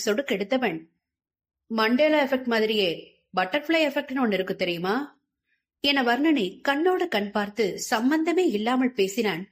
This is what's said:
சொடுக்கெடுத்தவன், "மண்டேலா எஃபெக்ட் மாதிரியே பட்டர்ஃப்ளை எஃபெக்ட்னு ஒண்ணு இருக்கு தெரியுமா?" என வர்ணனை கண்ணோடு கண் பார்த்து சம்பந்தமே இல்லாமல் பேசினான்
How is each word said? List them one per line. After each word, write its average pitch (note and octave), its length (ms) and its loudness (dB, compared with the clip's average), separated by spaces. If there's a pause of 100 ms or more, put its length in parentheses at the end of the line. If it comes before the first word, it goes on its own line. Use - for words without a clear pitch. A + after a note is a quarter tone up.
சொடுக்கெடுத்தவன், G#3 800 -2 (920)
"மண்டேலா C#4 480 4
எஃபெக்ட் C4 200 -2
மாதிரியே G#3+ 760 -2 (160)
பட்டர்ஃப்ளை D4 520 0
எஃபெக்ட்னு C#4 360 -2
ஒண்ணு G#3+ 80 2
இருக்கு F#3 240 -2
தெரியுமா?" F#3 640 -4 (600)
என C#4 220 2
வர்ணனை B3 580 2
கண்ணோடு F4+ 480 0
கண் G3+ 220 -2
பார்த்து G3+ 500 -2
சம்பந்தமே D#4+ 680 0
இல்லாமல் B3+ 460 0
பேசினான் F#3+ 600 -2